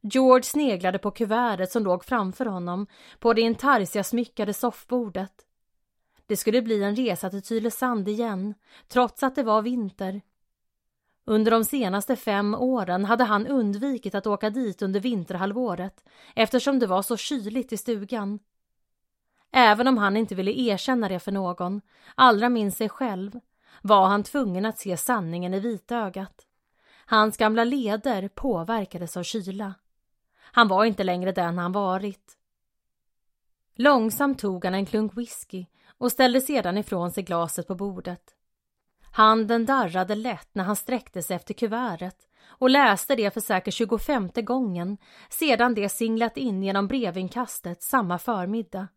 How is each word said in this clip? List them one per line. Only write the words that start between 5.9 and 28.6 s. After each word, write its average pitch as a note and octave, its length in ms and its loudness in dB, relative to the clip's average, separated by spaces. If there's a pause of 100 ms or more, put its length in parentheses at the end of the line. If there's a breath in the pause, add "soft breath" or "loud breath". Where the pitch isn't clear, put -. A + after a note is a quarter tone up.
Det G#3 120 0
skulle A3+ 240 6
bli A3 220 0
en G3+ 120 0
resa G#3 340 0
till G3 140 -8
Tylösand A3+ 640 -2
igen, G#3 460 -4 (340 soft breath)
trots - 360 0
att C4+ 120 0
det C#4+ 80 0
var A3 180 4
vinter. G3+ 600 -6 (1040)
Under A3 260 4
de A3+ 140 4
senaste G#3 500 -2
fem G#3 400 -2
åren G#3 500 -2
hade A#3 180 2
han G#3+ 240 0
undvikit A#3 680 -2
att G3 120 -2
åka G#3+ 220 -2
dit A3 320 -4
under G3 180 -2
vinterhalvåret, G3 1040 -4 (320 soft breath)
eftersom B3 440 2
det A#3 80 2
var F#3 140 2
så A3 160 -4
kyligt A#3 560 -6
i G#3 40 -6
stugan. G#3 640 -6 (1120)
Även A#3+ 360 6
om C4 100 4
han G3+ 200 2
inte G#3 180 -2
ville F#3+ 160 -2
erkänna A#3 580 -2
det F3+ 100 -4
för G3 120 -6
någon, F#3+ 500 -4 (340 soft breath)
allra A#3+ 340 6
minst G#3+ 280 0
sig G#3+ 120 -2
själv, G3+ 500 -6 (420 soft breath)
var G3 260 6
han G3+ 160 2
tvungen G3+ 420 -2
att A3 140 -6
se F3+ 180 -6
sanningen F3+ 560 -4
i G3 60 -2
vitögat. G3+ 880 -8 (580 soft breath)
Hans G#3+ 320 2
gamla A3 260 4
leder A3 640 -2
påverkades F#3 880 -4